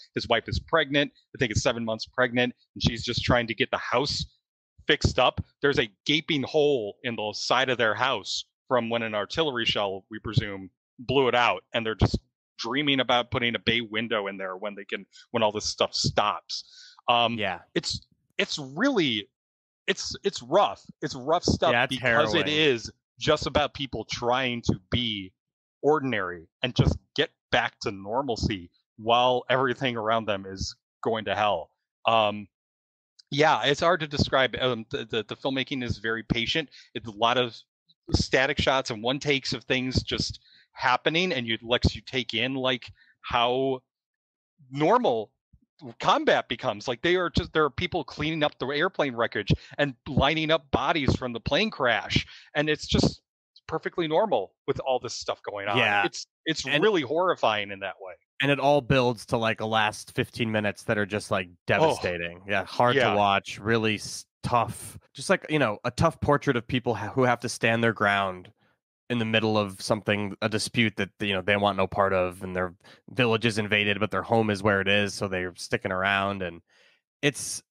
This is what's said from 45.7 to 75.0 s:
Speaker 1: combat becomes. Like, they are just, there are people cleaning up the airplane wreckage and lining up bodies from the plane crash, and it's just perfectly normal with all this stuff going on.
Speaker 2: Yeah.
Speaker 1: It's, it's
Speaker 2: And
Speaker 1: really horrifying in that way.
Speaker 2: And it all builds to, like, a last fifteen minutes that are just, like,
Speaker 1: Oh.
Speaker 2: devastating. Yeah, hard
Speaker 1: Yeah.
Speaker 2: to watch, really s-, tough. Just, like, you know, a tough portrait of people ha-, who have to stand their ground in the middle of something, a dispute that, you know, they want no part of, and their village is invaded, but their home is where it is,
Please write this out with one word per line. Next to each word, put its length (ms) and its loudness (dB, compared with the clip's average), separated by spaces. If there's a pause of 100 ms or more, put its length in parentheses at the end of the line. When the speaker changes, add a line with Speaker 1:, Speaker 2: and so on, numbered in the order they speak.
Speaker 1:
combat 480 2
becomes. 400 -4
Like, 140 -4
they 140 4
are 140 0
just, 220 -2
there 120 4
are 60 2
people 340 -4
cleaning 380 -4
up 160 0
the 100 -4
airplane 460 -2
wreckage 380 0 (260)
and 160 0 (120)
lining 440 2
up 200 0
bodies 460 2
from 160 -6
the 80 -8
plane 300 0
crash, 560 0 (280)
and 140 0
it's 180 -2
just 340 0 (460)
perfectly 400 -4
normal 480 0 (120)
with 140 -2
all 200 0
this 140 -8
stuff 280 -6
going 260 -8
on. 80 0
Speaker 2:
Yeah. 300 4
Speaker 1:
It's, 200 -10 (180)
it's 220 -6
Speaker 2:
And 160 0
Speaker 1:
really 200 4
horrifying 680 0
in 100 -12
that 200 -6
way. 120 -14 (280)
Speaker 2:
And 100 2
it 100 2
all 200 4
builds 460 2
to, 120 0
like, 220 0
a 60 -4
last 480 0
fifteen 380 -2
minutes 320 -2
that 140 0
are 80 0
just, 240 -6
like, 180 -2
Speaker 1:
Oh. 80 -20 (100)
Speaker 2:
devastating. 800 0
Yeah, 180 0
hard 320 2
Speaker 1:
Yeah. 140 4
Speaker 2:
to 60 2
watch, 420 2
really 360 0
s-, 320 -10 (160)
tough. 560 -2 (160)
Just, 160 -6
like, 180 0
you 100 0
know, 260 0
a 60 -4
tough 300 0
portrait 360 2
of 100 -4
people 280 -2
ha-, 140 -8
who 160 0
have 160 2
to 80 -6
stand 340 0
their 120 4
ground 580 0 (560)
in 100 -2
the 60 0
middle 320 2
of 240 0
something, 640 -2
a 60 0
dispute 480 0
that, 120 -2 (120)
you 120 0
know, 80 0
they 160 2
want 220 2
no 80 2
part 260 0
of, 300 0
and 120 -8
their 200 -2 (360)
village 360 2
is 100 2
invaded, 440 0
but 100 0
their 120 -2
home 280 2
is 120 -2
where 180 4
it 80 0
is, 260 2